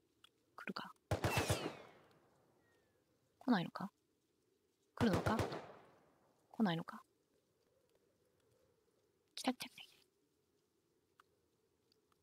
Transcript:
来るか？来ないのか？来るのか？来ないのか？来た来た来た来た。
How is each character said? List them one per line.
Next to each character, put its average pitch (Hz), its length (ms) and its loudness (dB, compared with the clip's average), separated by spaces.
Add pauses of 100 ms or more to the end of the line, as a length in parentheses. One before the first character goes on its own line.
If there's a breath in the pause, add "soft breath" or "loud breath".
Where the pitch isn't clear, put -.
(560)
来 - 100 -14
る - 80 -6
か？ - 200 -10 (2500)
来 - 120 0
な 202 80 6
い 165 60 0
の - 60 -8
か？ - 200 -8 (1040)
来 - 100 4
る 202 60 8
の 165 80 4
か？ 208 180 4 (1120)
来 - 120 -2
な 175 100 4
い 160 40 0
の 170 80 -4
か？ - 180 -14 (2250)
来 - 80 -6
た 262 80 2
来 254 60 -4
た - 80 -10
来 - 60 -14
た - 100 -18
来 - 60 -20
た。 - 100 -20 (2250)